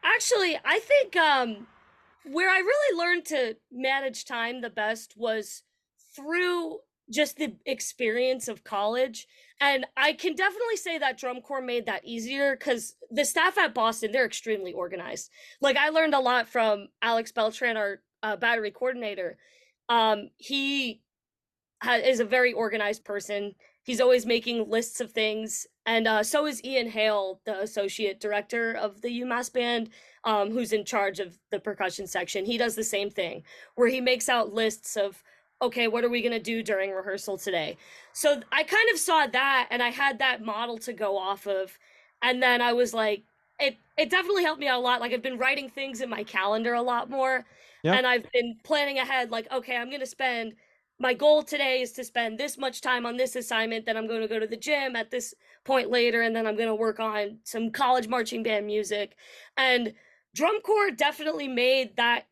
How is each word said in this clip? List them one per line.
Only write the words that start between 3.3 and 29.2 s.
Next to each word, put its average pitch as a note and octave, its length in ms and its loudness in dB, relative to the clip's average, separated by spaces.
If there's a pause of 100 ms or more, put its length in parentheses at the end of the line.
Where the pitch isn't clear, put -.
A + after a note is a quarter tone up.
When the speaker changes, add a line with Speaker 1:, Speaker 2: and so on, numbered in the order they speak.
Speaker 1:
manage C4 540 -4
time A#3+ 360 -6
the A#3 100 -8
best A3 460 -6
was A3 460 -4 (520)
through E4+ 680 -2 (300)
just D4 260 0
the C#4 200 -4 (100)
experience B3+ 800 -2
of G#3+ 160 -12
college. A3+ 640 -2 (340)
And C#4 260 2 (100)
I C#4+ 160 4
can D#4 220 -2
definitely G4+ 420 0
say E4+ 220 -6
that B3 200 0
drum B3 220 -6
corps C4+ 200 -8
made A#3+ 260 -4
that G3 180 -6
easier, C4 520 -2
'cause A#3+ 400 -4 (140)
the C4+ 140 2
staff F#4 340 2
at D4+ 160 2
Boston, A3+ 380 0
they're C4 120 2
extremely G3+ 480 -4
organized. F3+ 580 -8 (300)
Like, C#4 160 4
I D4 140 4
learned D#4 240 4
a C#4 60 6
lot B3 280 2
from G#3+ 400 2 (140)
Alex A3+ 300 2
Beltran, A3+ 440 0
our, G3+ 260 -2 (220)
uh, G#3+ 100 -2
battery A3 380 0
coordinator. G#3+ 680 -4 (500)
Um, A3 500 2
he C#4 640 -2 (800)
ha-, A#3+ 140 2
is A#3 240 4
a A3+ 40 4
very B3 280 4
organized G#3+ 520 -2
person. G3+ 500 -6 (300)
He's A#3+ 160 -2
always B3 260 6
making A#3 440 0
lists A3+ 300 -2
of A3 120 -6
things. A3 540 -2 (200)
And, A3+ 220 4
uh, G#3+ 160 4
so D4 220 2
is C4+ 180 -6
Ian B3+ 260 0
Hale, G#3 540 0
the G3 160 -6
associate G3+ 600 -4
director G#3+ 520 -2
of G#3+ 300 -4
the A#3+ 100 -4
U A#3+ 140 -4